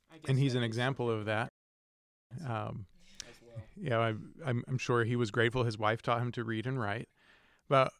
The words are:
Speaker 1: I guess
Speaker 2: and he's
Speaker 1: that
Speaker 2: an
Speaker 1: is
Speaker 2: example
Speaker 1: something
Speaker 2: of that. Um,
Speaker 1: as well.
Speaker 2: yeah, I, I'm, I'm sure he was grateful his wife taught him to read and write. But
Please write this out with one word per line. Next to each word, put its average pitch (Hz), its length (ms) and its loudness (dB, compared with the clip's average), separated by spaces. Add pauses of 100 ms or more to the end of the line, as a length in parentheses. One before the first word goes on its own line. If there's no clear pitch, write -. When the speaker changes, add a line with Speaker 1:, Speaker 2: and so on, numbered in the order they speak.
Speaker 1:
I 160 100 -20
guess - 100 -6
Speaker 2:
and 131 100 4
he's 135 140 4
Speaker 1:
that 127 60 2
Speaker 2:
an 120 40 2
Speaker 1:
is 117 40 0
Speaker 2:
example 123 400 -2
Speaker 1:
something 113 120 0
Speaker 2:
of 104 60 -6
that. 110 260 -2 (960)
Um, 110 380 -6 (420)
Speaker 1:
as - 80 -20 (100)
well. - 180 -14 (120)
Speaker 2:
yeah, 139 240 0
I, 113 140 2 (320)
I'm, 120 240 0
I'm 131 80 0
sure 120 260 2
he 120 140 0
was 113 140 0
grateful 117 340 2
his 110 120 -2
wife 110 240 0
taught 117 200 0
him 120 120 -2
to 117 120 -6
read 110 200 -4
and 131 140 -2
write. 104 300 -4 (580)
But 135 320 6